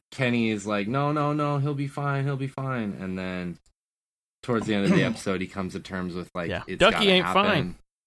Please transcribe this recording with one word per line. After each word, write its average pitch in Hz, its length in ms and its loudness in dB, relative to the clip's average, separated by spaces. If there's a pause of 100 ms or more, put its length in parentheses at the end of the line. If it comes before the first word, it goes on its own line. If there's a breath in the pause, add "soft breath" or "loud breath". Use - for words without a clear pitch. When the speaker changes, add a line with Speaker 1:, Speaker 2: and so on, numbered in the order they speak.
(120)
Speaker 1:
Kenny 120 380 2
is 104 180 -2
like, 104 220 0
"No, 143 240 0
no, 147 180 0
no, 147 280 0
he'll 147 160 0
be 139 120 -4
fine, 139 380 -2
he'll 143 100 -2
be 131 120 -4
fine." 127 520 -4
And 95 180 -4
then 90 400 -6 (840)
towards 110 240 0
the 107 80 2
end 98 100 2
of 92 60 6
Speaker 2:
<clears throat> 95 60 6
Speaker 1:
the 95 60 6
episode, 92 360 -2
he 92 80 -4
comes 92 260 -6
to 95 60 -8
terms 92 340 -6
with, 90 220 -8
like, 87 140 -4
Speaker 2:
Yeah. 87 180 -4
Speaker 1:
it's - 120 -4
Speaker 2:
Ducky 202 140 8 (120)
Speaker 1:
gotta 196 40 6
Speaker 2:
ain't 185 160 6
Speaker 1:
happen. 190 180 4
Speaker 2:
fine. 180 320 0 (320)